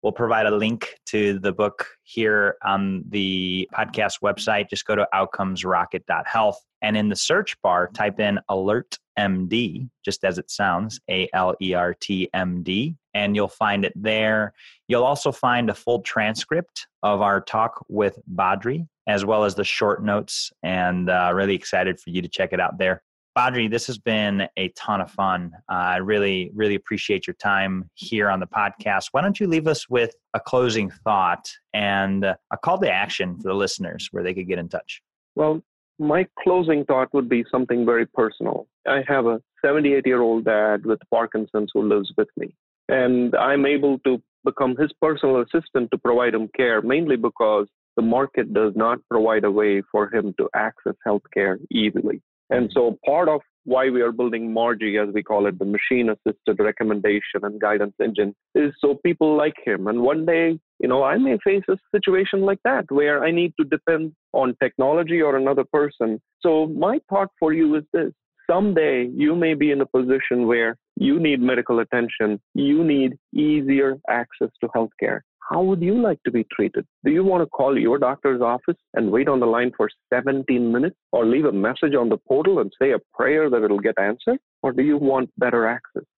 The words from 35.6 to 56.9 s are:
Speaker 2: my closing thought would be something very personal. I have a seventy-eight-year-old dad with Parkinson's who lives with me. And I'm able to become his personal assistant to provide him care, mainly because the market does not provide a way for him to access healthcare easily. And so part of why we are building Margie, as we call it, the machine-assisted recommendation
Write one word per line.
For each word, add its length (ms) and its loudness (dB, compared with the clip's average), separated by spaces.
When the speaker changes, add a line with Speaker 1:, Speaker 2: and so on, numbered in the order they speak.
Speaker 2:
my 260 0
closing 420 2
thought 300 0
would 140 0
be 220 2
something 360 0
very 200 2
personal. 600 -2
I 200 0
have 200 2
a 140 0
seventy-eight-year-old 800 2
dad 400 2
with 140 0
Parkinson's 600 -2
who 100 0
lives 340 0
with 200 0
me. 180 -10
And 480 2
I'm 280 2
able 360 2
to 200 0
become 320 0
his 140 0
personal 420 2
assistant 500 -2
to 60 -2
provide 360 2
him 220 -2
care, 240 2
mainly 360 0
because 520 0
the 60 2
market 520 0
does 200 2
not 240 2
provide 340 2
a 60 2
way 320 2
for 200 0
him 260 -2
to 160 -2
access 400 -4
healthcare 520 -2
easily. 520 -2
And 260 0
so 320 2
part 220 2
of 140 0
why 260 2
we 100 0
are 100 2
building 420 -2
Margie, 460 0
as 160 0
we 80 0
call 240 0
it, 120 -2
the 60 -4
machine-assisted 960 -2
recommendation 840 0